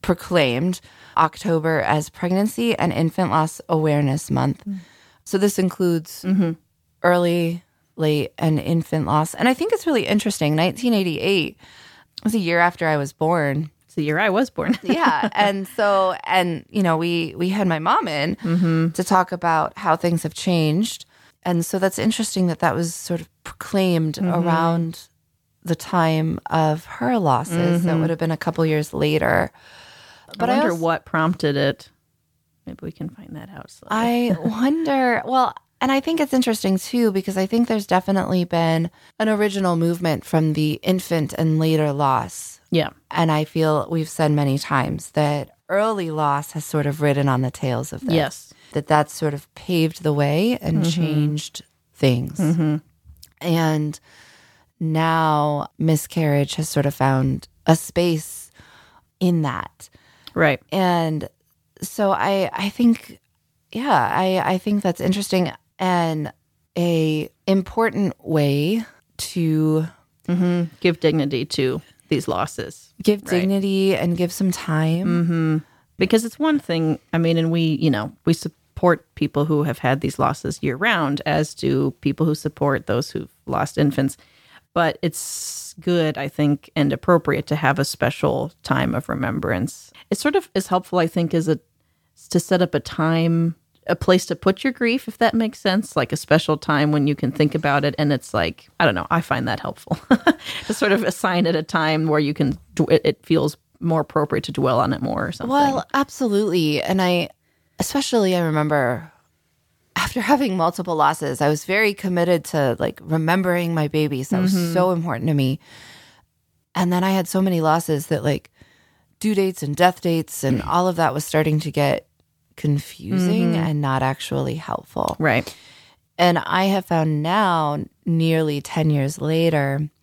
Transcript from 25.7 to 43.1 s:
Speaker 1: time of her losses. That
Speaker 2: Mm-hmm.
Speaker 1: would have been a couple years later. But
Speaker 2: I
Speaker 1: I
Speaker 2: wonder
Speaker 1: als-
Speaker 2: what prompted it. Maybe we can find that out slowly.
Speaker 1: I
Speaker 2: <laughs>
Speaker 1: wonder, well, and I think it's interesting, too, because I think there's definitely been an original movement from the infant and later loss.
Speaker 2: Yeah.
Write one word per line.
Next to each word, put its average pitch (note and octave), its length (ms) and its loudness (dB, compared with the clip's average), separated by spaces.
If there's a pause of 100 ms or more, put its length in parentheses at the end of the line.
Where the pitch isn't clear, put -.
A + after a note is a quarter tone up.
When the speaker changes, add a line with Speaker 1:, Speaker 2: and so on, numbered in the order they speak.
Speaker 1:
time D#3+ 720 0
of D#3 380 0
her A#3+ 320 -2
losses. E3+ 640 2
That E3+ 80 2
Speaker 2:
Mm-hmm. E3 100 2
Speaker 1:
would D#3+ 100 0
have D#3+ 80 -4
been E3 120 -2
a D#3 80 -2
couple E3 260 -2
years D3+ 300 0
later. D3+ 560 2 (880)
But A#3 100 0
Speaker 2:
I B3 40 2
Speaker 1:
I C4 60 4
Speaker 2:
wonder C#4+ 120 2
Speaker 1:
als- E3+ 100 -4
Speaker 2:
what E3 260 -2
prompted D#3+ 500 0
it. C#3+ 340 -2 (760)
Maybe - 180 -16
we D#3+ 100 -10
can - 160 -10
find - 260 -18
that E3+ 160 -16
out E3 180 -18
slowly. - 220 -18
Speaker 1:
I A#3 480 0
Speaker 2:
<laughs> - 60 -12
Speaker 1:
wonder, C4 800 0
well, B3+ 280 0 (280)
and B3+ 100 0
I C4+ 80 4
think D#4+ 220 0
it's C#4+ 120 0
interesting, A3 460 2
too, A#3 320 2
because F#3+ 260 -2
I F#3+ 100 2
think A#3 200 2
there's G#3+ 220 -2
definitely F#3 560 2
been E3 480 0 (260)
an A3 100 0
original G3+ 460 2
movement E3+ 500 0
from D#3 280 2
the D3+ 220 0 (100)
infant F3 480 0
and D#3 260 0
later D#3 340 2
loss. C3+ 680 -2 (100)
Speaker 2:
Yeah. E3 200 0 (200)